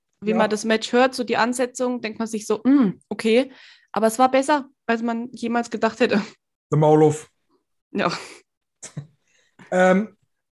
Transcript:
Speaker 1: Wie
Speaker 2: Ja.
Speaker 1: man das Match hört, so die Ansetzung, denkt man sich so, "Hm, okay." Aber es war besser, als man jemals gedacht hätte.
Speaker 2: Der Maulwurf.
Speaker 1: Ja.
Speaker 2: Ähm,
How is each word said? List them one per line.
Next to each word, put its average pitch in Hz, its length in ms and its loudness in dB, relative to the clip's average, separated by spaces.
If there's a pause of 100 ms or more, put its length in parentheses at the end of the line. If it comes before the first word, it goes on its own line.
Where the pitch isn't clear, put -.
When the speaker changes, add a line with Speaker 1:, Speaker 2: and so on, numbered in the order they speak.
(200)
Speaker 1:
Wie 208 120 -4
Speaker 2:
Ja. 220 40 -2
Speaker 1:
man 214 140 0
das 214 160 -6
Match 220 260 -2
hört, 254 240 2
so 254 80 -6
die 220 140 -4
Ansetzung, 247 640 -4
denkt 214 180 -10
man 226 80 -4
sich 214 180 -8
so, 214 200 -4
"Hm, 254 420 4
okay." 226 420 0 (440)
Aber 214 140 0
es 220 120 -2
war 254 100 4
besser, 269 380 0 (180)
als 233 160 -2
man 233 300 -6
jemals 233 380 -4
gedacht 220 320 -4
hätte. 233 200 2 (480)
Speaker 2:
Der 147 80 0
Maulwurf. 151 520 4 (600)
Speaker 1:
Ja. 196 200 -2 (1600)
Speaker 2:
Ähm, 185 460 2 (340)